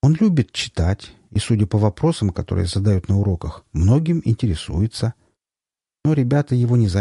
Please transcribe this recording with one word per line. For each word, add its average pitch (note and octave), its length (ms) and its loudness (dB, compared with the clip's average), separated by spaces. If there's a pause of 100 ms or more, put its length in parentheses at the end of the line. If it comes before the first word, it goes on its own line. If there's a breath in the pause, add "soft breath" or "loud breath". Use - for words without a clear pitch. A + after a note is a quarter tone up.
Он B3 100 4
любит E3 380 0
читать - 600 -4 (160)
и, - 80 -2
судя G#2 280 0
по G#2 120 0
вопросам, G#2+ 500 0
которые F#2 380 -4
задают G2 420 0
на G2 100 2
уроках, F#2 540 -4
многим D3+ 540 2
интересуется. A2+ 880 -2 (920)
Но D#3 80 2
ребята C#3 420 0
его A#2+ 220 2
не A2+ 120 4
за F2+ 120 0